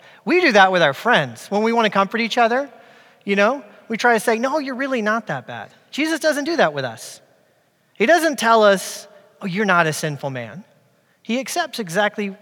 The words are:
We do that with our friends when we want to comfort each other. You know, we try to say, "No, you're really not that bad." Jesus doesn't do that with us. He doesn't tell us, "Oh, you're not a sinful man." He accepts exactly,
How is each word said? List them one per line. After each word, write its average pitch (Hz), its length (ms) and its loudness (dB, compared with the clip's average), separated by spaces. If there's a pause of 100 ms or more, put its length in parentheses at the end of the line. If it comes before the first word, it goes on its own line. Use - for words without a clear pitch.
(240)
We 320 160 2
do 330 140 4
that 190 180 6
with 180 100 2
our 143 120 4
friends 151 560 -2
when 208 140 0
we 226 100 0
want 233 120 2
to 208 40 0
comfort 196 320 -2
each 226 160 -4
other. 240 320 0 (540)
You 202 120 -2
know, 226 280 2 (240)
we 226 100 -4
try 240 160 2
to 220 60 2
say, 220 180 0
"No, 269 220 -2
you're 269 160 -6
really 262 260 -4
not 220 260 -2
that 135 200 -8
bad." 117 240 -12 (200)
Jesus 311 280 -4
doesn't 294 260 -2
do 320 120 -2
that 170 160 2
with 135 120 -6
us. - 360 -14 (720)
He 208 100 0
doesn't 311 340 4
tell 226 240 4
us, - 440 0 (340)
"Oh, - 40 -10
you're 196 200 -4
not 170 220 2
a 156 60 -2
sinful 147 360 -8
man." 123 340 -12 (580)
He 233 180 -4
accepts 311 400 -6
exactly, 208 500 -4 (120)